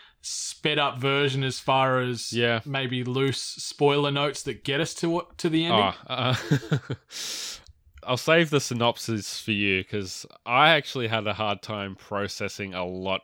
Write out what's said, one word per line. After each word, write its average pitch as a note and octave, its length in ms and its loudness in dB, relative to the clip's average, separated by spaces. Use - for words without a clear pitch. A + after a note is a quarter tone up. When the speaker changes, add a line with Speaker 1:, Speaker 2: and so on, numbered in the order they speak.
Speaker 1:
sped - 560 -4
up C3 220 0
version C3+ 440 2
as C3 160 -4
far C3 420 4
as B2 320 -4
Speaker 2:
Yeah. A#2 320 2
Speaker 1:
maybe C3 380 -2
loose C3 380 0
spoiler C#3+ 680 2
notes C#3+ 320 -2
that C3 220 -8
get C#3 160 0
us D#3 140 -2
to E3+ 140 -2
what, - 300 -4
to F3 100 0
the D#3+ 160 2
ending? G#2 280 4
Speaker 2:
Oh, C3 40 -6
uh, B2 220 2
<laughs> - 1000 -12
I'll B2 120 -2
save D#3+ 320 4
the D3 100 4
synopsis A#2 800 -2
for - 120 -4
you, G2 340 0
'cause G2 400 -8
I C#3 260 6
actually C3+ 360 0
had A2 180 0
a G#2 80 0
hard G2+ 280 -2
time G2 340 -6
processing G2+ 800 -6
a F#2 100 -4
lot F#2 400 -2